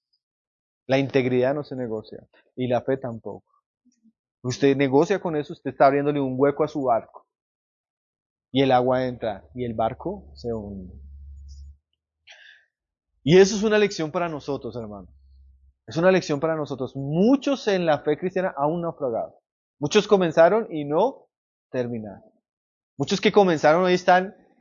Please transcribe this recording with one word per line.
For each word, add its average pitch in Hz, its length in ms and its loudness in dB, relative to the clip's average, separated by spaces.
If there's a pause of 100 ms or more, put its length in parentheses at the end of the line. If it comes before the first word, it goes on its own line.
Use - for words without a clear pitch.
(880)
La 131 120 0
integridad 127 560 0
no 147 100 -8
se 135 120 -12
negocia 110 500 -10 (300)
y 127 120 -4
la 120 140 0
fe 135 140 -2
tampoco. 110 500 -12 (960)
Usted 135 340 2
negocia 143 440 2
con 165 160 -6
eso, 147 160 -6
usted - 180 -10
está 143 160 4
abriéndole 143 340 2
un 131 160 -4
hueco 143 280 2
a 143 40 -4
su 147 140 -6
barco. 117 400 -2 (1300)
Y 131 60 2
el 135 100 4
agua 127 360 2
entra 120 480 -8
y 123 100 -8
el 117 80 -8
barco 113 640 -6
se 120 180 -8
hunde. 104 400 -10 (2250)
Y 160 140 8
eso 196 180 6
es 190 60 -2
una 214 160 2
lección 202 340 -2
para 175 160 -2
nosotros, 131 480 -8
hermanos. 104 340 -12 (760)
Es 113 100 -10
una 180 160 4
lección 160 260 0
para 160 160 -2
nosotros. 135 400 -6
Muchos 202 720 0
en 185 200 0
la 147 140 2
fe 151 180 -2
cristiana 185 360 -4
aún 156 280 -2
naufragaron. 123 500 -6 (480)
Muchos 190 260 0
comenzaron 185 640 4
y 151 140 -6
no 175 440 -2 (420)
terminaron. 117 520 -8 (760)
Muchos 185 240 -2
que 214 100 2
comenzaron 175 520 4
hoy 180 100 2
están 185 420 2 (240)